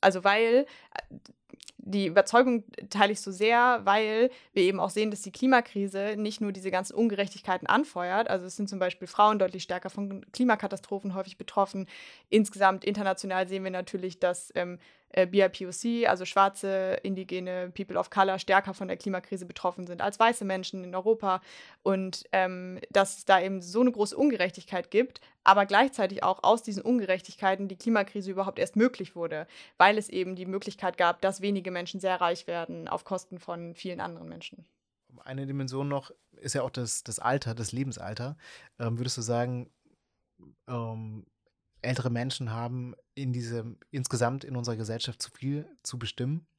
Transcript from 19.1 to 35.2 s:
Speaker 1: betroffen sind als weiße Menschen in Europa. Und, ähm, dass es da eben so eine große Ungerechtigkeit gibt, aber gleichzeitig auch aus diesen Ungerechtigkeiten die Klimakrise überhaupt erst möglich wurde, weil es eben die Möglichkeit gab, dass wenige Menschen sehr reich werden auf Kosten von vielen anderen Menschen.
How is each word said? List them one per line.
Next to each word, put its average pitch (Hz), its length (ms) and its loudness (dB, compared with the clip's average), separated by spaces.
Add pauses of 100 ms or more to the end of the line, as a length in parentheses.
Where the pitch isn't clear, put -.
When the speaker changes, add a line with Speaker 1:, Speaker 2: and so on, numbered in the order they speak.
Speaker 1:
betroffen 180 420 -6
sind 175 140 -8
als 202 180 -2
weiße 226 240 4
Menschen 190 400 -6
in 180 100 -12
Europa. 190 460 2 (420)
Und, 190 520 -2
ähm, 185 560 0
dass 196 300 2
es - 40 -18
da 190 160 6
eben 190 220 -2
so 180 180 -4
eine 247 140 6
große 208 240 -2
Ungerechtigkeit 185 760 0
gibt, 240 300 2 (240)
aber 202 200 10
gleichzeitig 202 580 2
auch 185 200 2
aus 226 180 6
diesen 202 220 -6
Ungerechtigkeiten 190 880 0
die 185 80 -12
Klimakrise 202 540 0
überhaupt 190 280 -4
erst - 160 0
möglich 220 400 2
wurde, 165 320 -6 (300)
weil 202 200 8
es 208 120 -6
eben 185 260 -4
die 180 100 -10
Möglichkeit 190 520 -6
gab, 170 240 2
dass 190 180 -2
wenige 190 320 -2
Menschen 180 300 -8
sehr 185 180 0
reich 175 260 -2
werden 165 440 -8
auf - 160 -6
Kosten 185 340 -8
von 170 360 -12
vielen 180 260 -10
anderen 170 260 -10
Menschen. 165 380 -18 (580)